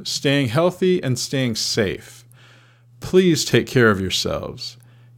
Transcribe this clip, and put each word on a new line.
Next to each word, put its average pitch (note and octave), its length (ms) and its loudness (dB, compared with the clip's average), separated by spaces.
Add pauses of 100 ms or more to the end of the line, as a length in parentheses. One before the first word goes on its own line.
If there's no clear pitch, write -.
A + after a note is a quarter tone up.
staying C#3 440 0
healthy, F3 560 0
and B2+ 160 -2
staying B2+ 360 -4
safe. - 720 -4 (760)
Please F3+ 440 2
take A#2+ 220 2
care A#2 240 4
of F#2+ 100 0
yourselves. - 760 -6 (400)